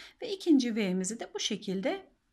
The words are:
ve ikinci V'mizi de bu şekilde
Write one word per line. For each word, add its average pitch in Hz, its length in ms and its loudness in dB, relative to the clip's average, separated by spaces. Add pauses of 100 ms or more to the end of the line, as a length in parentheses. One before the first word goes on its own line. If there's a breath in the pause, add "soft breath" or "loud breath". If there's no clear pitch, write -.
(220 loud breath)
ve 440 100 -4
ikinci 254 440 4
V'mizi 190 440 0
de 349 140 -10
bu 415 60 -6
şekilde 202 640 -2 (260)